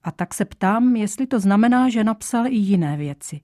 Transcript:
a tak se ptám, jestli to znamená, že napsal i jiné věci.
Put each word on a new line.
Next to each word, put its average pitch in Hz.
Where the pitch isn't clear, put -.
a 165
tak -
se -
ptám, 233
jestli 214
to 247
znamená, 240
že 226
napsal 233
i 262
jiné 180
věci. 147